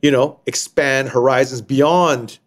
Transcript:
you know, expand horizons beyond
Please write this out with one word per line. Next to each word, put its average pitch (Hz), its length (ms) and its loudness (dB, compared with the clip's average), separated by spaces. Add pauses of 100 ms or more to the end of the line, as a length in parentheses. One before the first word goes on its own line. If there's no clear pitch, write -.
you 147 100 2
know, 135 340 0
expand 135 640 -2
horizons 127 520 0
beyond 143 840 0